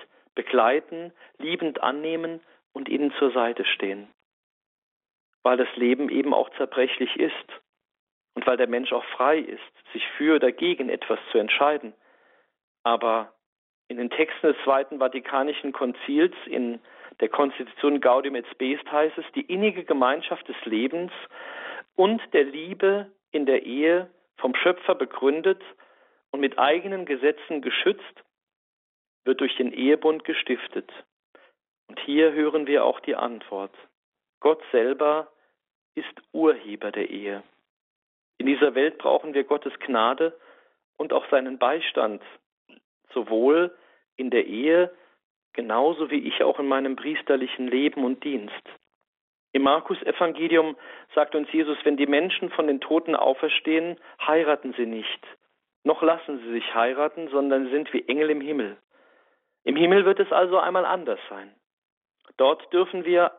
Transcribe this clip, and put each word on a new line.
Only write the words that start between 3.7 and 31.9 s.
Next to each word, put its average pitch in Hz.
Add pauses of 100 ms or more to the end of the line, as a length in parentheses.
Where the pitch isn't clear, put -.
Weil 127
das 123
Leben 127
eben 135
auch -
zerbrechlich -
ist - (1000)
und 117
weil 127
der 120
Mensch 120
auch 120
frei 143
ist, - (320)
sich - (100)
für 156
oder 135
gegen 151
etwas - (120)
zu -
entscheiden. 131 (880)
Aber 113 (540)
in 123
den 123
Texten -
des 143
Zweiten 139
Vatikanischen 139
Konzils, 143 (100)
in 120 (400)
der 113
Konstitution 143
Gaudium 135
et 120
Spes 139 (120)
heißt 151
es, 160
die 135
innige 190
Gemeinschaft 139
des -
Lebens 131 (840)
und 208 (120)
der 151
Liebe 185 (220)
in 147
der 131
Ehe 165 (280)
vom 127
Schöpfer -
begründet 160 (680)
und 139
mit 135
eigenen 175
Gesetzen 147
geschützt, - (1000)
wird 131
durch 135
den 123
Ehebund 156
gestiftet. - (960)
Und 107